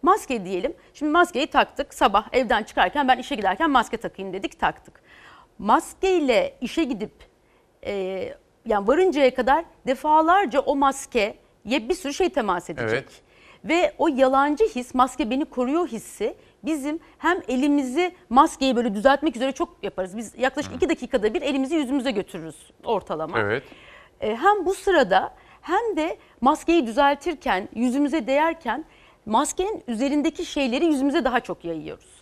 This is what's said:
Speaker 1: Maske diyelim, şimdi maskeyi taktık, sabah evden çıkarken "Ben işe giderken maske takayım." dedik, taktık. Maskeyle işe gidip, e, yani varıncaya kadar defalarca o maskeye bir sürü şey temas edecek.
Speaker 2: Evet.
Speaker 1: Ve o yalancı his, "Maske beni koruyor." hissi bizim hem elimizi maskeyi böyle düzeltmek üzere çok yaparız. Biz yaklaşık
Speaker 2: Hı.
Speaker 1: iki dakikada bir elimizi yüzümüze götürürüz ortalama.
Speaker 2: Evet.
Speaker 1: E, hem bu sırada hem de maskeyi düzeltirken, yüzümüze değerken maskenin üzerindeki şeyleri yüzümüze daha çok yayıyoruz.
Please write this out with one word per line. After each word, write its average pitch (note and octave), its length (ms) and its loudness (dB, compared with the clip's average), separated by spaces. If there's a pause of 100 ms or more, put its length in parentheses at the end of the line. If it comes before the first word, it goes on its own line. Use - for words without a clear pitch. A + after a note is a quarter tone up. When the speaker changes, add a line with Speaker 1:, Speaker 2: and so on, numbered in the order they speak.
Speaker 1:
Maske C#4 420 0
diyelim, F#3+ 280 -4 (220)
şimdi D4 180 -4
maskeyi D#4+ 340 2
taktık, - 480 -2
sabah G#3 380 2
evden A#3 300 0
çıkarken B3+ 460 0
"Ben B3 100 4
işe B3+ 160 -8
giderken G#3+ 360 0
maske B3 260 -4
takayım." F#3+ 360 -10
dedik, - 280 -10
taktık. - 400 -6 (580)
Maskeyle C4+ 1000 0
işe D#4 240 -2
gidip, A3 280 -6 (760)
e, G#3 60 -6 (720)
yani G3+ 220 0
varıncaya C#4+ 460 4
kadar C4+ 300 2 (220)
defalarca D4+ 760 4
o C#4+ 160 0
maskeye C4+ 600 0 (280)
bir A#3+ 300 -2
sürü C#4+ 200 -6
şey F4+ 140 0
temas F#3+ 420 -2
edecek. B2 220 -4
Speaker 2:
Evet. - 300 -6 (420)
Speaker 1:
Ve D#4+ 340 2
o D4+ 100 2
yalancı C#4 560 4
his, B3 300 -4
"Maske C4 360 0
beni C4+ 140 0
koruyor." C#4 440 -2
hissi - 460 -8 (300)
bizim D4 340 -4 (200)
hem F4 200 0 (100)
elimizi C#4+ 680 0 (160)
maskeyi C4 460 4
böyle A3+ 180 0
düzeltmek C4+ 420 2
üzere C4 160 -2
çok E4+ 300 -6
yaparız. F#3 340 -8
Biz A3+ 220 -12
yaklaşık C4+ 340 -2
Speaker 2:
Hı. - 40 -12
Speaker 1:
iki F4 120 0
dakikada A3 460 0
bir C#4+ 80 -4
elimizi C#4 320 -2
yüzümüze C4+ 360 0
götürürüz F3 460 -8 (280)
ortalama. F3+ 560 -4
Speaker 2:
Evet. G3+ 220 0 (580)
Speaker 1:
E, A3 160 -4
hem F#4+ 300 2
bu F#4+ 80 -2
sırada G#3 600 2 (260)
hem G4+ 360 -2
de E4 200 -2 (240)
maskeyi D4+ 460 2
düzeltirken, C4+ 880 0
yüzümüze B3+ 520 0
değerken C#4+ 580 -2 (420)
maskenin D4+ 640 -2
üzerindeki C#4+ 580 -2
şeyleri C#4 400 -2
yüzümüze C#4+ 380 0
daha B3 160 0
çok - 240 -10
yayıyoruz. D#3 580 -12